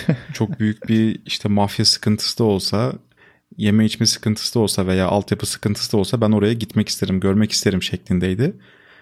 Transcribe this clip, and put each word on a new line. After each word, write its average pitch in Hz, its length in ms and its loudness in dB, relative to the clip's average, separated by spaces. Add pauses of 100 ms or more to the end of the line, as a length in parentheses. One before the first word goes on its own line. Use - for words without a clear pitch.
(160)
<laughs> - 180 -12
çok - 260 -4
büyük 107 300 -2
bir 110 360 2
işte - 240 -6
mafya 104 360 0
sıkıntısı - 540 -2
da 120 40 2
olsa, 104 500 0 (640)
yeme 107 280 4
içme 110 200 0
sıkıntısı - 500 -2
da 123 40 2
olsa 98 280 0
veya 92 200 2
altyapı 101 380 0
sıkıntısı - 460 -4
da 113 60 2
olsa 104 240 0
ben 107 100 4
oraya 104 220 4
gitmek 110 360 -2
isterim, 92 300 -2
görmek 98 320 2
isterim 95 320 0
şeklindeydi. 92 720 -2 (480)